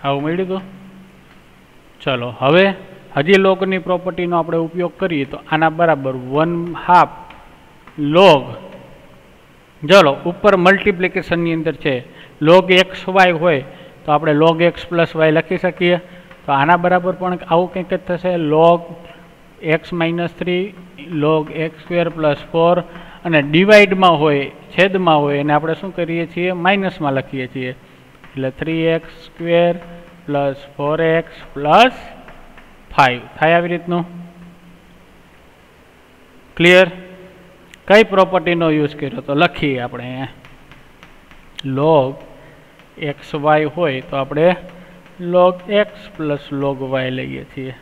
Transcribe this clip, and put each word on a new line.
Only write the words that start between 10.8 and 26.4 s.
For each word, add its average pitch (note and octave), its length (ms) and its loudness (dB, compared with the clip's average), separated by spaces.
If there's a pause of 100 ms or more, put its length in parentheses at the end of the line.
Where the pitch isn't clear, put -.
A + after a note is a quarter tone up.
અંદર D#3+ 220 -4
છે, C3 280 -4 (380)
log F3+ 300 6
x F#3 400 -2 (160)
y F3+ 40 2
હોય D#3+ 320 0 (420)
તો D#3 60 -2
આપણે D3+ 200 0
log D#3+ 300 4
x E3+ 120 2 (200)
plus E3+ 240 -2
y D#3+ 140 2
લખી D#3 260 -2
શકીએ. F3 400 0 (480)
તો C#3+ 60 -4
આના C#3+ 260 4
બરાબર F3+ 340 0
પણ F3+ 280 -6 (100)
આવું F3 240 0
કંઈક F#3+ 200 -6
જ F3+ 40 -4
થશે, F3+ 380 -4
log E3 440 4 (960)
x D#3+ 60 -4 (220)
minus E3+ 400 -4
three, F3+ 300 -4 (400)
log D3+ 380 0
એક્સ D#3+ 320 -8
સ્ક્વેર F3 260 -2
પ્લસ D#3 280 -2 (140)
ફોર, E3+ 280 2 (460)
અને D#3+ 160 2
ડિવાઇડમાં F#3 800 4
હોય, D3 300 0
છેદમાં F#3 680 0
હોય, C#3+ 200 0
એને D3 140 0
આપણે D#3 200 0
શું E3+ 220 -10
કરીએ E3+ 300 -4
છીએ? F3 260 -4